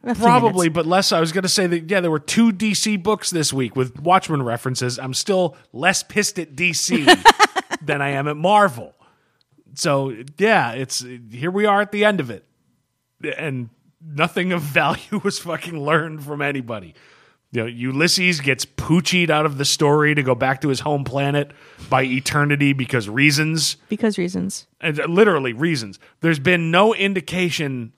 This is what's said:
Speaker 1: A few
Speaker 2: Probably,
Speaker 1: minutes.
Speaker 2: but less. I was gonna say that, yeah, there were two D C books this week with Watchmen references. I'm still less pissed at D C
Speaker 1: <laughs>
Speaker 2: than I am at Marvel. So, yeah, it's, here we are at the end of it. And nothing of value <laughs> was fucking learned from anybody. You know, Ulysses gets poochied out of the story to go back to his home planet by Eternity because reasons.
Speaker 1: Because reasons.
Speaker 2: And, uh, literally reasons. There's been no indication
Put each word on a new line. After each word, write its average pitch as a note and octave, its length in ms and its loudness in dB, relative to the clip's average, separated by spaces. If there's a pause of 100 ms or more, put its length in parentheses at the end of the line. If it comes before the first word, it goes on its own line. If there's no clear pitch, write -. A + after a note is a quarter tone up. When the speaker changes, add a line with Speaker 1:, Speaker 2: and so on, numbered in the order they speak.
Speaker 1:
A A#3+ 120 -2
few G#3 80 -2
Speaker 2:
Probably, A3+ 460 4
Speaker 1:
minutes. D3+ 60 -4
Speaker 2:
but E3 100 0
less. F3+ 260 2
I F3 80 2
was E3 140 2
gonna F#3 160 -2
say F#3+ 180 2
that, E3+ 240 -2
yeah, G3+ 80 2
there E3+ 120 0
were D#3 80 0
two A3+ 340 4
D G#3 200 -2
C G#3+ 240 0
books G3+ 340 -2
this D#3 200 -2
week C3 240 -4
with B2+ 240 -2
Watchmen E3 420 2
references. B2 560 -4
I'm C3 160 -8
still F#3 440 0 (160)
less E3 300 0
pissed - 360 -4
at D3+ 160 -10
D F3 180 -2
C D3 320 -2 (400)
Speaker 1:
<laughs> - 360 -8
Speaker 2:
than D3 200 -2
I C#3 100 0
am C#3 160 -2
at D3+ 100 -4
Marvel. F3 560 2 (840)
So, C#3 400 -2 (220)
yeah, F3+ 360 2
it's, B2+ 300 -6 (280)
here B2 200 -6
we G#3 140 0
are G3+ 160 4
at G#3 100 -4
the G#3 140 0
end G#3 140 4
of B2+ 100 -4
it. G2 160 -12 (920)
And B2+ 320 -6 (320)
nothing E3+ 500 -2
of E3+ 100 -2
value D3 580 -2
<laughs> - 40 -8
was G3 160 -2
fucking E3 440 -8
learned D#3 400 -2
from D3 180 -8
anybody. A#2 520 -6 (580)
You A#2+ 100 -2
know, A2+ 60 -4
Ulysses C#3+ 720 0
gets C3+ 260 0
poochied F3 640 0
out D3+ 160 2
of C#3+ 120 -2
the C#3 80 -2
story D3 500 2
to C#3+ 80 0
go B2+ 120 2
back C3+ 260 -2
to D3+ 80 -2
his C3 100 0
home D3 240 -2
planet C#3 480 -2 (380)
by C3 140 2
Eternity C#3+ 680 0
because B2 360 -2
reasons. D3 680 0 (120)
Speaker 1:
Because G#3+ 280 -2
reasons. F#3 480 -6 (160)
Speaker 2:
And, D3+ 180 -2
uh, D3 80 -2
literally E3+ 460 4
reasons. B2 460 -4 (220)
There's E3 180 2
been E3 320 2
no G#3 240 6
indication E3 1040 -4